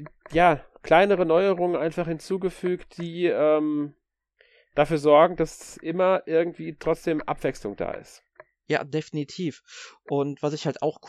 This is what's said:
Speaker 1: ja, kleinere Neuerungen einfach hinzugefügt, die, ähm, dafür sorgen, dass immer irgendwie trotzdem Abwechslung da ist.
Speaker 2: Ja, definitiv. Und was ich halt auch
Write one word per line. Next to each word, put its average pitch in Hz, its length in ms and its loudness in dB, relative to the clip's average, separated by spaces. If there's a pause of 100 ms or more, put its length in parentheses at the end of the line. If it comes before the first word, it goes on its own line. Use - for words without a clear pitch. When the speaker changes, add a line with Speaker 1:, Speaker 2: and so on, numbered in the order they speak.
(320)
Speaker 1:
ja, 160 320 4 (180)
kleinere 180 440 4
Neuerungen 175 520 0
einfach 160 280 -4
hinzugefügt, 180 920 -6
die, 170 300 -4
ähm, 151 680 0 (800)
dafür 151 220 2
sorgen, 151 400 6
dass - 400 -6
immer 185 500 0
irgendwie 165 520 -2
trotzdem 160 440 -2
Abwechslung 127 540 -6
da 82 160 -6
ist. - 300 -16 (460)
Speaker 2:
Ja, 151 160 -2
definitiv. 151 760 -6 (480)
Und 143 340 -4
was 147 120 -2
ich 147 100 -8
halt 143 160 -4
auch - 280 -4